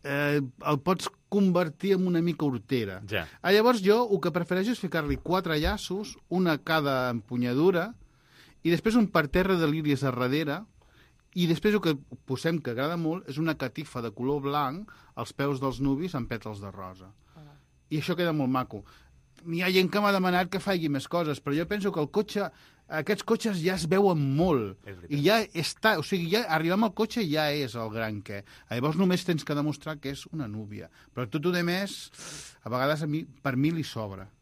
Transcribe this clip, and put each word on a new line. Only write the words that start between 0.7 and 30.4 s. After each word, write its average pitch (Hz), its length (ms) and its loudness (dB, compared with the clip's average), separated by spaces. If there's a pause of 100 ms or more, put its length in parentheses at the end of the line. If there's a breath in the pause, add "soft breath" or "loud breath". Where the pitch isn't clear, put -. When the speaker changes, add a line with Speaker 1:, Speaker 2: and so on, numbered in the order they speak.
Speaker 1:
pots 180 300 0 (200)
convertir 185 640 2
en 185 140 2
una 170 140 2
mica 160 240 0
hortera. 110 600 -2
Speaker 2:
Ja. 98 200 -2 (140 loud breath)
Speaker 1:
Ah, 175 100 2
llavors 220 320 6
jo 220 260 6
el 196 120 2
que 175 100 0
prefereixo 185 400 0
és 233 80 -4
ficar-li 147 380 -2
quatre 170 420 0
llaços, 196 560 -4 (140)
una 175 240 2
a 139 100 -4
cada 139 480 2
empunyadura, 131 840 2 (720 soft breath)
i 165 80 4
després 214 240 2
un 220 120 8
parterre 180 500 2
de 165 100 4
línies 147 360 0
a 135 80 2
darrere, 139 500 0 (720 soft breath)
i 175 100 2
després 170 300 2
el 208 60 2
que 160 160 0 (280)
posem, 165 340 -2
que 127 120 -6
agrada 143 260 -2
molt, 165 320 -4
és 135 80 -8
una 160 200 0
catifa 131 440 -8
de 113 100 -4
color 135 300 -2
blanc 143 480 -4 (260 loud breath)
als - 180 -8
peus 139 280 -2
dels 127 180 -4
nuvis 139 360 -2
amb 120 160 -6
pètals 107 320 -8
de 98 80 -12
rosa. 92 400 -16 (240 loud breath)
Speaker 3:
Ah. 151 100 -20 (460 loud breath)
Speaker 1:
I 156 80 0
això 170 180 -2
queda 170 160 0
molt 139 160 2
maco. 127 340 -2 (640 soft breath)
N'hi 170 160 -4
ha 185 100 2
gent 185 200 4
que 208 100 2
m'ha 202 100 4
demanat 185 380 2
que 190 100 -4
faci 180 300 0
més 139 180 -2
coses, 160 320 -2
però 143 160 -2
jo 170 120 -2
penso 202 260 -2
que 165 80 -2
el 147 100 -2
cotxe, 202 380 -2 (400 soft breath)
aquests 156 340 -2
cotxes 214 400 0
ja 185 140 0
es 165 100 -2
veuen 185 320 4 (160)
molt. 139 480 2
Speaker 2:
És 98 140 -14
veritat. 90 160 -8
Speaker 1:
I 143 100 0
ja 202 140 6 (160)
està, 190 460 0
o 147 40 -4
sigui, 175 300 -2
ja 226 160 2
arribem 165 340 2
al 214 100 0
cotxe 226 300 -2
i 165 80 -2
ja 151 220 0
és 131 220 -4
el 113 180 -6
gran 110 320 -4
què. 101 160 -10 (300 loud breath)
Llavors 139 260 0
només 180 260 2
tens 165 220 -2
que 147 100 -2
demostrar 147 460 -4
que 156 100 -8
és 135 220 -12
una 143 160 -6